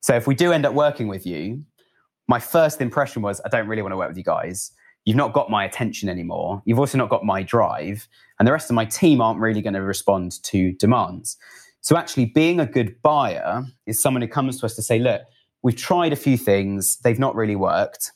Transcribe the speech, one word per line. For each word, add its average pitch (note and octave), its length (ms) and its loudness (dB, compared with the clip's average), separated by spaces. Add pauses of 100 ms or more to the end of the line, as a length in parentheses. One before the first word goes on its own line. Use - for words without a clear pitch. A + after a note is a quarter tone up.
So B2+ 160 2
if A#2 100 -2
we C3+ 80 2
do F3 160 2
end D#3+ 140 2
up C3 80 0
working C#3+ 360 0
with F#2 180 -8
you, F2+ 360 -8 (640)
my B2 120 2
first D#3 420 2
impression B2 420 -2
was, G2+ 220 -4
"I - 40 -6
don't A2 180 -2
really G#2+ 160 -4
wanna F#2+ 160 -6
work F2 100 -4
with D#2+ 80 -10
you F#2 80 -12
guys. E2 480 -4 (340)
You've A2 100 2
not C3+ 160 2
got C3 180 0
my G#2 140 0
attention G2 460 -6
anymore. E2+ 560 -6
You've A#2 120 4
also C#3 200 2
not A#2 100 0
got G2+ 160 0
my G2 180 0
drive. F#2+ 640 0 (320)
And G#2 80 4
the C3 60 6
rest D#3 180 -2
of B2 40 0
my A2+ 100 2
team C3 380 4
aren't A2 180 0
really A2 220 0
gonna G2 200 -4
respond F#2+ 600 0
to F#2 280 0
demands." F#2+ 680 0 (420)
So - 160 4
actually C3+ 300 0
being E3 340 2
a D3 60 0
good A2+ 340 -2
buyer B2+ 640 0 (220)
is A2 140 -4
someone C3 200 0
who A#2 80 -4
comes - 320 -2
to A#2+ 60 -4
us G#2+ 100 -6
to A2+ 60 -8
say, A2+ 160 2
"Look, A#2+ 240 0 (400)
we've B2 120 2
tried F3 380 0
a C#3+ 40 -2
few C#3 200 2
things. G2 600 0
They've A#2 200 2
not C3+ 160 0
really G#2+ 220 0
worked. F#2+ 600 -2